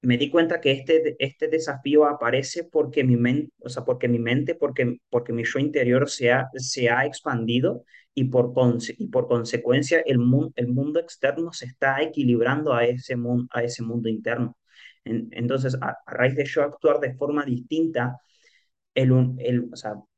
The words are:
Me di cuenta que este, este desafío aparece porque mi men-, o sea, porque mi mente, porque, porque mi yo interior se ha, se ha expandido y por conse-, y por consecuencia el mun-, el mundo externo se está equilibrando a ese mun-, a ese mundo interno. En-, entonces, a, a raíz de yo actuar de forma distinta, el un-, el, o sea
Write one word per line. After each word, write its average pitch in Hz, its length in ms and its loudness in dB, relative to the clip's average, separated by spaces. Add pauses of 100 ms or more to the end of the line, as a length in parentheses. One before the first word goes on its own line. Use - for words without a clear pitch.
Me 123 160 2
di 143 140 -2
cuenta 165 280 2
que 139 120 2
este, 160 480 2
este 135 280 -4
desafío 151 580 2
aparece 135 580 -2
porque 147 400 0
mi 127 140 6
men-, 127 420 0
o 123 100 -12
sea, 127 160 -8
porque 127 220 -2
mi 120 100 2
mente, 131 380 0
porque, 135 420 -2 (120)
porque 120 240 -2
mi 117 100 -4
yo - 160 -2
interior 139 500 2
se 120 220 2
ha, 131 240 2
se 127 340 -2
ha 127 160 2
expandido 131 760 -2 (300)
y 131 120 0
por 127 280 2
conse-, 123 440 2
y 98 100 -6
por 123 200 0
consecuencia 123 800 0
el 127 140 2
mun-, 127 360 2
el 120 140 -2
mundo 143 300 0
externo 165 540 -4
se - 120 -12
está 135 360 -2
equilibrando 139 720 2
a 120 120 2
ese 123 300 -2
mun-, 123 360 -2
a 120 120 -2
ese 120 200 -6
mundo 113 260 -4
interno. 113 480 -4 (460)
En-, 117 280 -6
entonces, 127 500 -2
a, - 240 -6
a - 80 -14
raíz 127 220 2
de 143 100 -2
yo 143 180 -2
actuar 147 360 0
de 131 160 -4
forma 147 300 -2
distinta, 127 720 -4 (760)
el 131 180 4
un-, 127 280 2
el, 120 320 -2
o - 40 -18
sea 107 200 -8 (220)